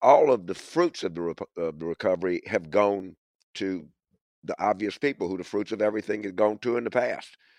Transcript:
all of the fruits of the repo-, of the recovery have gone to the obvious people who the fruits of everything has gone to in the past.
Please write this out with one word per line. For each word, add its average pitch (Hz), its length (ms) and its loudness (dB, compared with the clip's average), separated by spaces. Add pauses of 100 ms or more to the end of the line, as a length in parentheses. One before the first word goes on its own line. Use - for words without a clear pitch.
all 143 300 8
of 95 160 2
the 92 80 -4
fruits - 480 -2
of 90 100 -4
the 85 60 -8
repo-, - 380 -6
of 82 200 -4
the 80 80 -8
recovery 87 600 0
have 90 260 -4
gone 101 460 0 (380)
to 95 300 -4 (600)
the - 180 -6
obvious 101 340 0
people 131 300 -2
who 92 100 -4
the 87 60 -6
fruits 104 300 -4
of 104 80 -2
everything 107 420 0
has 98 80 -6
gone 107 280 2
to 120 180 -2
in 120 80 -4
the 110 40 -4
past. - 460 -4 (240)